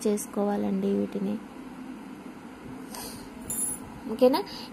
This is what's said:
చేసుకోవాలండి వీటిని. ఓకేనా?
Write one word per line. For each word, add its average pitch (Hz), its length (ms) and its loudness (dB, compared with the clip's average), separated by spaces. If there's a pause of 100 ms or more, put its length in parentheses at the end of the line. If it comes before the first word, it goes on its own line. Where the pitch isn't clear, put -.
చేసుకోవాలండి 208 840 2 (100)
వీటిని. 202 360 0 (2750)
ఓకేనా? 262 300 8 (320)